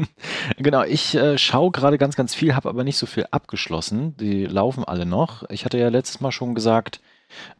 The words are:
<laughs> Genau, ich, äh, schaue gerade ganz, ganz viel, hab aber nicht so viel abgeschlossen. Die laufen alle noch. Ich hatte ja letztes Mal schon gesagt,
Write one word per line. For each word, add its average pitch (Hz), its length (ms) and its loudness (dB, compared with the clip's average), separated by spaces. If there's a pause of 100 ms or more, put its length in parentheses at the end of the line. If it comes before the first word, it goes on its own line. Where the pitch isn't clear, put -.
<laughs> - 520 -8
Genau, 135 260 2
ich, - 320 0
äh, 143 240 4
schaue 160 320 4
gerade 143 260 4
ganz, 143 180 2
ganz 123 200 -2
viel, 156 200 2
hab - 120 -2
aber 120 160 -2
nicht 135 140 -2
so 117 100 -2
viel - 240 -2
abgeschlossen. 113 840 -4
Die 101 280 0
laufen 104 380 0
alle 87 240 -4
noch. 117 420 -2
Ich 101 160 -8
hatte 123 140 0
ja 120 100 4
letztes 127 320 -2
Mal 135 100 -2
schon 123 220 -4
gesagt, 113 480 2 (580)